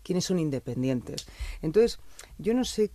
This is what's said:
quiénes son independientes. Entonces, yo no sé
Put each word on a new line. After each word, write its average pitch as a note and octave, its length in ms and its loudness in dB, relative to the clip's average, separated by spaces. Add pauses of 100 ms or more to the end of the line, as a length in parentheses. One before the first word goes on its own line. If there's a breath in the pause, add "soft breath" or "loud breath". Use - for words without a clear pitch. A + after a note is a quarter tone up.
quiénes F3 220 0
son F#3 140 2
independientes. B2+ 880 -2 (340 loud breath)
Entonces, G#3+ 380 4 (400 soft breath)
yo G3+ 140 0
no B3+ 120 2
sé G#3+ 280 0